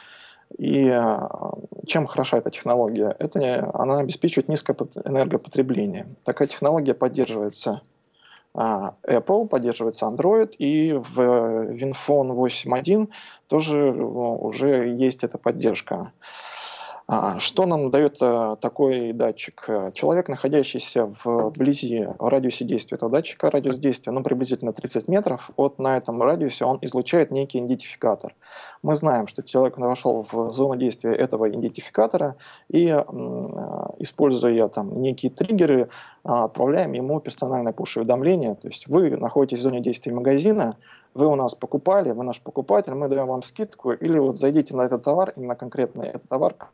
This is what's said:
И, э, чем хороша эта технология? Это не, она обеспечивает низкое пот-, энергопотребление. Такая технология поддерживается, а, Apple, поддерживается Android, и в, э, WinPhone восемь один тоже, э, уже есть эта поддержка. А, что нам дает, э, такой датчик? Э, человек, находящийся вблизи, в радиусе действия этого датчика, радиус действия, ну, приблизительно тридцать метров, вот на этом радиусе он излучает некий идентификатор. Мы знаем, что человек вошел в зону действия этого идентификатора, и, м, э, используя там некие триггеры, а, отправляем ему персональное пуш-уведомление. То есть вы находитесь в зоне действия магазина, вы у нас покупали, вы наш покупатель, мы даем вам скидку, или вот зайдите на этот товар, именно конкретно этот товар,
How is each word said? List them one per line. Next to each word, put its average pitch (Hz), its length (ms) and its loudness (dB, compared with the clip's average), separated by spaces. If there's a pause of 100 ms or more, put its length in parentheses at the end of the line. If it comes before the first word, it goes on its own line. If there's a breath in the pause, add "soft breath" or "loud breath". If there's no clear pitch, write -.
(580 loud breath)
И, 139 300 2
э, 117 300 2 (680)
чем 156 200 0
хороша 131 320 0
эта - 120 -2
технология? 113 680 0
Это 151 200 -4
не, 127 160 2 (200)
она 135 260 0
обеспечивает - 480 0
низкое 143 280 -2
пот-, - 200 -8 (100)
энергопотребление. 127 1000 0 (180)
Такая 139 240 0
технология 143 460 0
поддерживается, 113 880 -2 (760 soft breath)
а, 101 360 -2 (120)
Apple, 196 420 2
поддерживается 120 580 -2
Android, 208 520 2
и 156 360 2
в, 127 260 -4
э, 117 540 2
WinPhone 131 580 0
восемь 123 420 0
один 190 340 2 (400 loud breath)
тоже, 151 300 2
э, 143 140 4
уже 123 960 0 (200)
есть 127 160 -2
эта - 140 -8
поддержка. - 760 -2 (960 loud breath)
А, 101 300 0
что - 280 2
нам 151 260 0
дает, 147 280 4
э, 117 400 2
такой 123 520 0
датчик? 117 560 -4
Э, 98 260 -2
человек, 170 340 2
находящийся 131 800 0 (180)
вблизи, 117 840 0 (100)
в 117 100 0
радиусе 131 360 0
действия 120 320 -4
этого 117 160 -4
датчика, - 380 -2
радиус 135 280 0
действия, 131 340 -2
ну, 127 120 -4
приблизительно 127 480 -2
тридцать - 360 -6
метров, 190 480 0
вот 139 220 0
на 135 200 0
этом 120 240 -4
радиусе 151 420 0
он 131 180 0
излучает 131 480 0
некий 139 280 -4
идентификатор. - 760 -2 (480 loud breath)
Мы 151 140 2
знаем, 131 320 0
что - 160 -12
человек 127 340 2
вошел 120 540 0
в 113 180 -2
зону 131 260 0
действия 120 380 -2
этого 113 340 0
идентификатора, 131 840 0 (340 loud breath)
и, 170 200 4
м, 123 680 -2
э, - 280 -8 (160)
используя 120 680 2
там 104 340 -6
некие 131 280 -2
триггеры, 147 580 2 (360 loud breath)
а, 120 220 2
отправляем 143 480 0
ему 131 260 -2
персональное 127 520 -4
пуш-уведомление. 123 840 0
То - 120 -18
есть - 200 -14
вы 151 280 4
находитесь 127 440 0
в - 20 -4
зоне 127 180 0
действия 120 320 -4
магазина, 139 640 2 (380 soft breath)
вы 135 140 4
у 147 80 4
нас 123 180 0
покупали, 165 580 0
вы 120 120 -6
наш 120 180 -8
покупатель, 196 520 0
мы 139 140 -2
даем 135 200 0
вам 127 140 -4
скидку, - 500 -6
или 160 260 2
вот 135 200 2
зайдите 143 360 2
на 127 80 0
этот 123 220 0
товар, 170 320 2
именно 123 200 -6
конкретно - 460 -6
этот - 260 -10
товар, 151 260 0 (200)